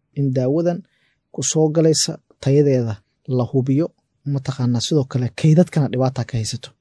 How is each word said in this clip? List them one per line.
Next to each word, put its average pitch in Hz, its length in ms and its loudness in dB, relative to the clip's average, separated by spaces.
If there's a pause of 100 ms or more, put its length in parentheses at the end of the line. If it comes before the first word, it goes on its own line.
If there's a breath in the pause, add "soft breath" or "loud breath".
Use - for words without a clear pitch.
(180)
In 139 160 0
daawadan 160 460 0 (540)
ku - 100 -10
soo 156 260 2
galaysa 160 420 2 (280)
tayadeeda 135 540 2 (340)
la 127 160 0
hubiyo, 135 420 0 (400)
mataqaanaa 131 560 -2
sidoo 147 240 0
kale 127 300 -4
kaydadkana 156 540 2
dhibaata 127 360 -2
ka - 120 -20
haysato. 110 320 -8 (120)